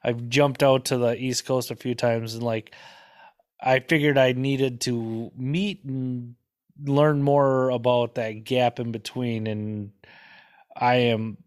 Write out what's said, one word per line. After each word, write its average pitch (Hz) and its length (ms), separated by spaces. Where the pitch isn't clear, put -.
I've 120 260
jumped 143 340
out 131 220
to 131 120
the 120 240
East 127 240
Coast 131 240
a 117 60
few 123 200
times, 113 380
and, 113 100
like, 113 300
I 131 180
figured 147 380
I 131 140
needed 131 500
to 113 540
meet 165 480
and 127 520
learn 143 380
more 135 480
about 120 460
that 110 300
gap 123 340
in 117 140
between, 113 540
and 107 440
I 123 200
am 113 520